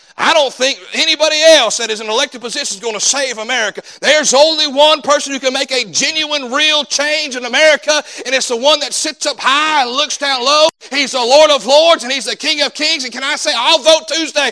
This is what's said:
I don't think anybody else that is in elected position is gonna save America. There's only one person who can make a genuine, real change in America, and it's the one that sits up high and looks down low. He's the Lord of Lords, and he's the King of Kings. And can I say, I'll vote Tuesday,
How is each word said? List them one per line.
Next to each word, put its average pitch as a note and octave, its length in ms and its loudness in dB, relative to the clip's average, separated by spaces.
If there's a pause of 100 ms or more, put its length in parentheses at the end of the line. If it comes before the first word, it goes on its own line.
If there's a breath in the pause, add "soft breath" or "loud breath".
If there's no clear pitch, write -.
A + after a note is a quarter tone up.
(180 soft breath)
I A3 140 2
don't D4 200 2
think C4 240 -2 (160)
anybody D4+ 480 0
else D4+ 360 6
that A#3 120 -4
is A3 120 -4
in A3 80 -10
elected B3+ 320 -2
position A3 360 -8
is F#3 60 -18
gonna A3 160 -6
save B3+ 400 -2
America. A3 420 -4 (200 loud breath)
There's C#4 340 2
only D4+ 320 4
one D4+ 360 2
person C#4+ 300 0
who C4+ 60 -4
can C4 140 -2
make C#4 180 -4
a B3+ 140 -2
genuine, D4 680 -4
real D4+ 320 0
change D4 540 -4
in B3 80 -8
America, C#4+ 480 2 (320 loud breath)
and B3 100 -4
it's C4 140 -2
the B3 80 -2
one D4 240 2
that B3+ 120 -8
sits - 320 -6
up C#4+ 140 -4
high D4 440 0
and A#3+ 100 -4
looks C#4 240 -4
down C4+ 280 -2
low. D4+ 220 4 (240 loud breath)
He's C4+ 220 -2
the C4 60 -2
Lord C#4+ 340 6
of B3+ 120 -2
Lords, D#4 380 4
and A#3+ 100 -6
he's C4+ 120 -6
the A3 120 -6
King D4+ 260 -2
of C4+ 120 -4
Kings. D4+ 300 -2
And A#3+ 80 -10
can B3 100 -10
I C#4+ 140 -2
say, D4 180 -2
I'll C#4 280 0
vote D#4 260 4
Tuesday, D4 440 -2